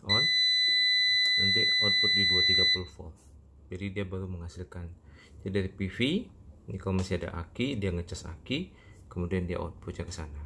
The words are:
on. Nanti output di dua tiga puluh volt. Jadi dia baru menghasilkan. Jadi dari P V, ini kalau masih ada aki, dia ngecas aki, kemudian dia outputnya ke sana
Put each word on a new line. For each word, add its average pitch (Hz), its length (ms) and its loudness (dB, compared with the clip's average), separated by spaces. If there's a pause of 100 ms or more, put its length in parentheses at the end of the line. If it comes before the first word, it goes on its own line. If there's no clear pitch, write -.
on. 101 160 4 (1120)
Nanti 101 400 2
output 101 380 4
di 101 100 4
dua 101 160 4
tiga - 240 6
puluh - 300 2
volt. 82 180 -14 (560)
Jadi 92 240 -8
dia 101 140 -4
baru 95 180 -8
menghasilkan. 87 640 -12 (540)
Jadi 98 100 -6
dari 95 220 0
P 95 160 -4
V, - 80 -14 (720)
ini 92 80 -8
kalau 95 240 0
masih 92 160 -2
ada 85 240 -8
aki, 131 320 -6
dia 101 160 -2
ngecas 87 400 -8
aki, 143 400 -6 (400)
kemudian 90 320 -2
dia 87 160 -4
outputnya - 480 -8
ke 85 80 -12
sana 73 320 -10